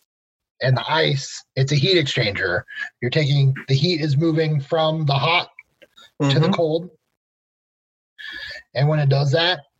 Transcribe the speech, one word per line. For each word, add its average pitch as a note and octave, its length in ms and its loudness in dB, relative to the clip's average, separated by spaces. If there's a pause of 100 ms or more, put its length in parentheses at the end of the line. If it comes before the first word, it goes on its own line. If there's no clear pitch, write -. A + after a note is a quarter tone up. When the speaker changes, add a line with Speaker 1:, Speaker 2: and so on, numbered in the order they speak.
(600)
Speaker 1:
And B2+ 160 2
the A#2+ 120 -6
ice, D3 540 -2 (140)
it's C3+ 160 0
a - 20 2
heat F3+ 220 2
exchanger. G2 680 -2 (380)
You're B2 100 -2
taking, C#3 420 2 (140)
the C3+ 80 2
heat E3+ 240 0
is D3 160 0
moving D#3 460 2
from D#3+ 440 -2
the C#3+ 100 2
hot E3 340 0 (720)
to C#3+ 60 2
the C#3 60 2 (120)
Speaker 2:
Mm-hmm. F#3+ 80 2
Speaker 1:
cold. E3+ 360 0 (1800)
And C3+ 140 2
when D#3 120 2
it C#3+ 100 2
does C#3 220 2
that, E3 300 0 (180)